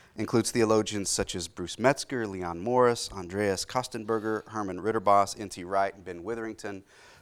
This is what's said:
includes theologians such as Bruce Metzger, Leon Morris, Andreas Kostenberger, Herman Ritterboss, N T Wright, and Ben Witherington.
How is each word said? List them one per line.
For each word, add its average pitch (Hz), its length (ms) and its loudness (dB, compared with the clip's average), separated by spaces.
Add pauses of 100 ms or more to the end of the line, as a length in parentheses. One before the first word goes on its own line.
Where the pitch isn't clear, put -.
(160)
includes 110 340 2
theologians 107 640 2
such - 240 -2
as 85 120 -4
Bruce - 300 -8
Metzger, 127 480 0
Leon 90 340 -6
Morris, 120 540 2
Andreas 98 500 -2
Kostenberger, 110 840 -4
Herman 98 340 -6
Ritterboss, 101 580 4
N 101 100 -8
T 92 140 -10
Wright, 98 300 2
and 98 100 -20
Ben 85 200 -10
Witherington. 110 580 -8 (400)